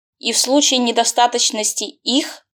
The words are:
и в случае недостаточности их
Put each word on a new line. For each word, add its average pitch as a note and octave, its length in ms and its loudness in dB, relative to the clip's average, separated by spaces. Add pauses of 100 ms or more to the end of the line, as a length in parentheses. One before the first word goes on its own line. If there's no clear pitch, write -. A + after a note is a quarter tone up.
(180)
и A#3 160 -4
в - 40 -2
случае C4+ 420 2
недостаточности A#3 1040 0
их - 600 -4 (120)